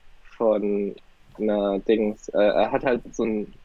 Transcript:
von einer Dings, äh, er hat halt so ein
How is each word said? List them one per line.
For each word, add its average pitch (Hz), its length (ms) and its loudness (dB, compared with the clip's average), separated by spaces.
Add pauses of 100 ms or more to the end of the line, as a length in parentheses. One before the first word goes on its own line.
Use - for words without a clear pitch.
(360)
von 101 580 0 (440)
einer 101 420 0
Dings, 107 500 0
äh, - 80 -2
er 104 340 4
hat 131 120 -2
halt 120 180 0 (120)
so 117 100 -2
ein 107 280 -4 (120)